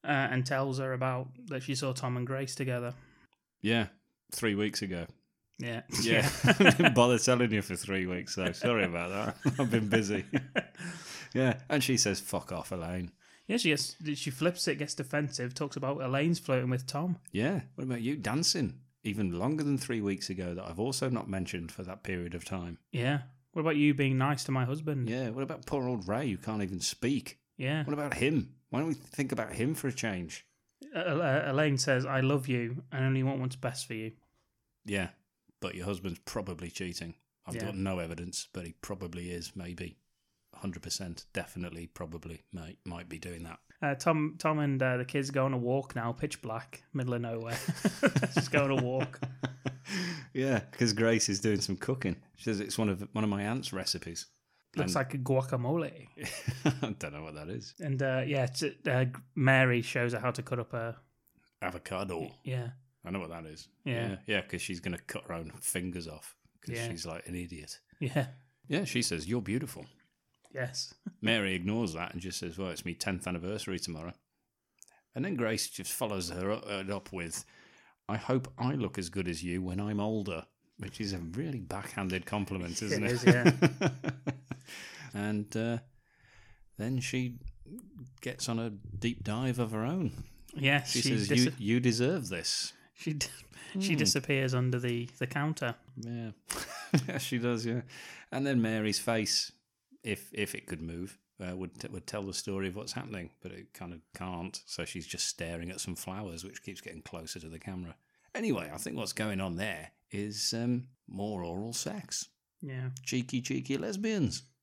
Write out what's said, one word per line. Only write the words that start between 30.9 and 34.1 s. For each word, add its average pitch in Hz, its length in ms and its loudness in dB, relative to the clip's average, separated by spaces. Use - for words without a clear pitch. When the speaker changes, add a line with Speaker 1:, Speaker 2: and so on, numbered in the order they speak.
Speaker 1:
Uh, - 60 -2
uh, 156 460 4
Elaine 143 320 4
says, 131 280 4
"I 135 140 2
love 135 280 4
you 123 340 0
and 131 120 0
only 131 180 4
want 135 180 2
what's 127 160 -2
best 123 300 -4
for 117 80 -8
you." 110 180 -6